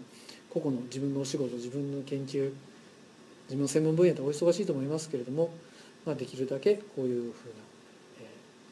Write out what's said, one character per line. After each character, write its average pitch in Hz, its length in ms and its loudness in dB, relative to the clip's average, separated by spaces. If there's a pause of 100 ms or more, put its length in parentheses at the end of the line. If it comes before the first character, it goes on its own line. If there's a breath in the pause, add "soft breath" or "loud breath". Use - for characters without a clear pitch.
(500 loud breath)
個 - 100 -2
々 147 120 2
の 123 100 -2
自 127 180 -8
分 139 140 0
の 139 80 0
お - 20 -4
仕 139 140 -2
事、 123 180 0
自 120 140 -6
分 139 260 -4
の 139 60 -4
研 135 240 -4
究、 135 260 0 (920 loud breath)
自 135 100 -4
分 139 60 2
の 139 60 2
専 156 160 4
門 160 120 4
分 180 100 10
野 165 80 8
で - 60 -4
お 135 100 0
忙 170 220 4
し 185 100 0
い 190 40 -2
と 170 80 2
思 135 80 0
い - 20 -2
ま 151 140 0
す 156 100 -8
け 147 80 -2
れ 123 80 -4
ど 123 80 -6
も、 165 180 2 (540 loud breath)
ま 160 80 -2
あ、 - 20 -2
で 127 120 -4
き 127 100 -10
る 131 100 -2
だ 135 140 -2
け 202 140 6
こ 202 100 -4 (140)
う - 40 0
い 123 160 2
う 120 40 0
ふ - 20 -4
う 117 40 -6
な、 113 40 -8 (880)
え - 40 -16 (480)